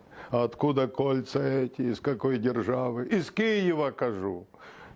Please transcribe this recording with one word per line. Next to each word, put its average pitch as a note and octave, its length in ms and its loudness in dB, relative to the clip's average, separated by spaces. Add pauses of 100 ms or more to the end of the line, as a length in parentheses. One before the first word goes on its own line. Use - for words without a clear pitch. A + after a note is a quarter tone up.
(300)
«А A#2+ 140 4
откуда C3+ 440 2
кольца C3+ 520 0
эти? C3+ 440 0
Із A#2 160 -2
какой C3 400 0
держави?» B2 720 0
«Із G3 180 0
Києва», F3+ 600 2
кажу. G2 520 -2 (520)